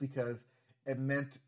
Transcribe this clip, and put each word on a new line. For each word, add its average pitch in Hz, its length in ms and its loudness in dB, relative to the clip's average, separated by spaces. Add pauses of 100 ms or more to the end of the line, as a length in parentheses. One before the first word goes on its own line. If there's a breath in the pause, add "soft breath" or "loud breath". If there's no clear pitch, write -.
because 123 440 -2 (420 soft breath)
it 131 120 0
meant 139 500 0